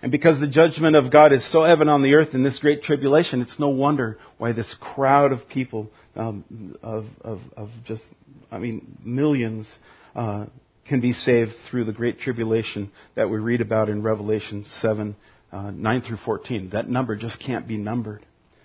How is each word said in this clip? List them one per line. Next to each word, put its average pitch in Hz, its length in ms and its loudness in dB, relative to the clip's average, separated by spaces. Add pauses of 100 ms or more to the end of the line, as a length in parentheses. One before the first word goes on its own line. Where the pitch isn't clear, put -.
And 123 100 -4
because 147 280 4
the 147 80 -2
judgment 156 480 4
of 127 160 6
God 151 220 10
is 123 180 2
so 160 120 4
evident 156 260 6
on 147 120 4
the 135 140 4
earth 147 180 4
in 127 80 0
this 135 160 0
great 147 260 0
tribulation, 139 580 2
it's - 180 -10
no 143 100 0
wonder 135 480 0 (200)
why 117 160 -2
this 110 260 -6
crowd 139 520 2
of 123 180 -8
people, 113 420 -8 (240)
um, 104 680 -12
of, 110 240 -10 (160)
of, 104 200 -12 (160)
of 107 120 -14 (160)
just, 113 160 -12 (480)
I 113 100 -14
mean, 110 440 -10
millions, 120 640 -2 (460)
uh, 107 300 -6 (420)
can 131 140 0
be 123 120 0
saved 117 380 0 (180)
through 123 140 -4
the 110 80 -6
great 113 280 -6
tribulation 113 720 -4 (240)
that 110 140 0
we 110 80 -2
read 117 240 0
about 110 280 0
in 104 120 -4
Revelation 104 640 -4 (160)
seven, 107 380 -2 (340)
uh, 101 200 -10
nine 113 300 0
through 117 160 -10
fourteen. 104 520 -6
That 101 200 -6
number 120 280 -2
just 110 220 -10
can't - 280 -8
be 113 100 -6
numbered. 107 480 -8 (400)